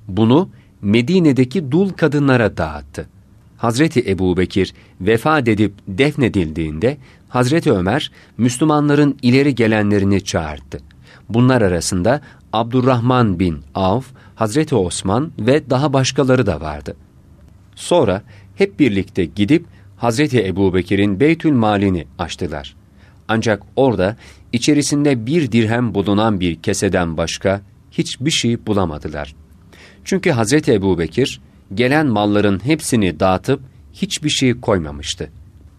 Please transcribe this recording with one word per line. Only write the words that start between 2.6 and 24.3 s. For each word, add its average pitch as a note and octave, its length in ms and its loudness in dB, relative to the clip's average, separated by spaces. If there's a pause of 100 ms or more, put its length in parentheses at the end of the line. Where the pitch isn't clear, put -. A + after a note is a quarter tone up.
Hazreti A#2+ 540 0
Ebubekir F#2 640 0 (260)
vefat A#2 480 2
edip G#2 240 2 (160)
defnedildiğinde F#2+ 1080 -2 (320)
Hazreti C3+ 440 0
Ömer G2+ 380 0 (280)
Müslümanların D3 840 2
ileri C3+ 320 2
gelenlerini G#2 680 2
çağırdı. D2+ 540 -8 (500)
Bunlar B2 340 4
arasında F#2 580 0 (320)
Abdurrahman A#2+ 840 2
bin F2 200 0 (160)
Avf, F#2+ 320 0 (280)
Hazreti C3+ 400 -2
Osman G#2 640 -2
ve B2 320 0
daha C3+ 220 0
başkaları C3 540 0
da D#2+ 140 -2
vardı. D#2 360 -10 (800)
Sonra A2 480 0 (320)
hep - 260 -2
birlikte G2 440 0
gidip G#2 400 0 (320)
Hazreti A#2+ 500 0
Ebubekir'in F#2+ 720 0
Beytül D#3+ 320 2
Malini G2+ 540 2 (120)
açtılar. D#2+ 580 -8 (520)
Ancak A2 340 0 (140)
orada A2 400 0 (360)